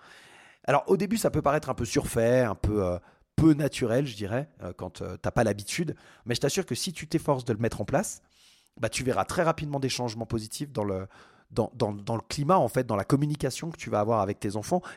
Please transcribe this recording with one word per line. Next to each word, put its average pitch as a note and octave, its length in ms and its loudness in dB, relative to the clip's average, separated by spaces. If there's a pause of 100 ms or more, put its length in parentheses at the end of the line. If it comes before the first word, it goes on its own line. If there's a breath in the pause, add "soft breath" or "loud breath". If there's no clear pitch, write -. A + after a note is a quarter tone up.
(640 loud breath)
Alors, C#3 220 4
au F#3+ 80 4
début, F#3+ 220 0
ça D3+ 120 0
peut D3+ 120 2
paraître C#3+ 280 2
un B2+ 40 -2
peu A#2+ 100 -4
surfait, A#2+ 580 2
un G#2+ 140 0
peu, G#2 300 0
euh, F2 120 0 (380 soft breath)
peu D#3 180 8
naturel, C3+ 520 2
je A#2+ 100 -8
dirais, G#2+ 340 -4 (120)
euh, F2+ 100 -8
quand, F#2 300 -10
euh, F#2 160 -8
t'as G#2+ 140 -4
pas A#2+ 120 2
l'habitude, G#2+ 520 -2 (300 loud breath)
mais A#2 100 -2
je - 40 -4
t'assure D#3+ 260 0
que A#2+ 100 -4
si - 180 -4
tu D#3 140 -10
t'efforces C#3+ 360 0
de A#2+ 80 0
le G#2+ 80 -2
mettre A2 220 -2
en G#2 40 -6
place, - 360 -2 (580 soft breath)
bah, A2+ 80 -2
tu - 160 -6
verras G2+ 220 2
très - 180 0
rapidement D3+ 380 -2
des C3 80 0
changements A#2 360 -4
positifs A#2+ 460 -6
dans A2 140 -2
le, F#2+ 220 -2 (440 soft breath)
dans, G#2+ 240 0
dans, A2+ 180 0
dans G2+ 220 -4
le G#2+ 60 -2
climat, D3 360 2
en C#3 100 4
fait, C3 200 0
dans A2 80 0
la G2 80 2
communication D3 640 0
que D#3+ 80 -10
tu - 140 -12
vas G#2 80 2
avoir G#2+ 220 2
avec G2 180 -2
tes G2+ 160 -4
enfants E3+ 260 0 (160 loud breath)